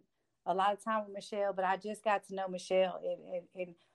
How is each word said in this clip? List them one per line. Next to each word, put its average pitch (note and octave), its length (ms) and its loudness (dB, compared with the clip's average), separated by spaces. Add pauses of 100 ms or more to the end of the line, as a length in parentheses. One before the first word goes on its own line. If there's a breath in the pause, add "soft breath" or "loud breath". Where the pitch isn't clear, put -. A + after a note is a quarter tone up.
(460)
a F3+ 80 2
lot F#3+ 200 4
of G3 100 -14
time A3 200 0
with G3+ 100 -12
Michelle, G3+ 400 -2
but F#3 100 0
I F#3+ 140 2
just G#3 260 -8
got G3+ 240 2
to G3 60 -8
know F#3+ 140 -2
Michelle F#3 540 2
in, F3+ 320 -6
in, F3+ 340 -6
in F3 60 -18 (200)